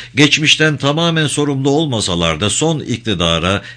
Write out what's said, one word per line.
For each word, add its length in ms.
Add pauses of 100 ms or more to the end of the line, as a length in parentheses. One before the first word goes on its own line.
(160)
geçmişten 640
tamamen 500
sorumlu 420
olmasalar 720
da 80
son 300
iktidara 800 (160)